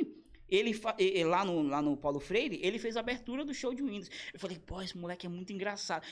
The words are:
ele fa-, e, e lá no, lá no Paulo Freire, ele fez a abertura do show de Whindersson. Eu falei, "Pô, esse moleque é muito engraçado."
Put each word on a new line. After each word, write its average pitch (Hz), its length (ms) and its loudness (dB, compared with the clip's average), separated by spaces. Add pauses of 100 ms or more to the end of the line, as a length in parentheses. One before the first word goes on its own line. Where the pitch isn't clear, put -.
(480)
ele 220 240 6
fa-, 220 260 -2
e, 190 200 6
e 165 60 6
lá 180 200 6
no, 175 180 2
lá 143 200 2
no 147 140 4
Paulo 143 240 0
Freire, 214 420 0
ele 208 160 2
fez 226 180 -2
a 226 40 2
abertura 247 440 -2
do 285 80 -4
show 262 220 -2
de 269 80 -4
Whindersson. 208 300 -4 (200)
Eu - 60 -16
falei, 180 260 -6
"Pô, 175 160 -8
esse 185 160 -8
moleque 175 300 -6
é - 20 -4
muito 185 240 -6
engraçado." 196 600 -2